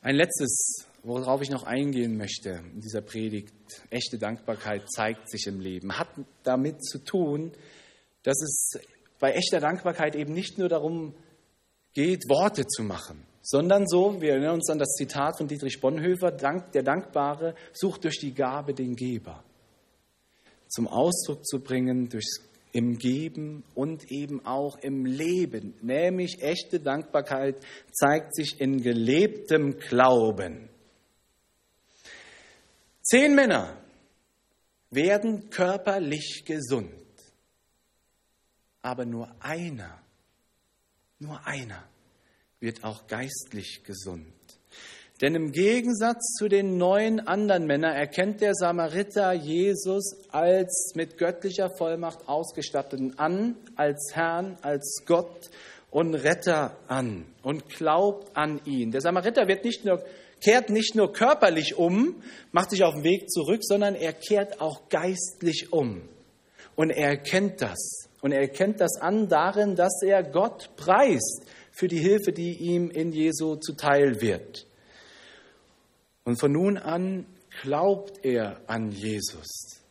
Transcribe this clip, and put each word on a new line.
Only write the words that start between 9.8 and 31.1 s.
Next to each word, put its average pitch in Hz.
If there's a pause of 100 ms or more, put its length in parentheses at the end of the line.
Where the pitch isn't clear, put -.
eben 147
nicht 185
nur 180
darum 160 (800)
geht, 170
Worte 147
zu -
machen, 87 (160)
sondern 180
so, 180
wir 151
erinnern 143
uns 175
an 156
das 143
Zitat 143
von 151
Dietrich 143
Bonhoeffer, 175
Dank-, 151
der 135
Dankbare 156 (180)
sucht -
durch 156
die 135
Gabe 139
den 127
Geber. 120 (1200)
Zum -
Ausdruck 160
zu 131
bringen 127
durchs, - (300)
im 120
Geben 151 (100)
und 156
eben 143
auch 139
im 135
Leben. 135
Nämlich 175
echte 147
Dankbarkeit 139 (380)
zeigt -
sich 151
in 135
gelebtem 139
Glauben. 110 (2250)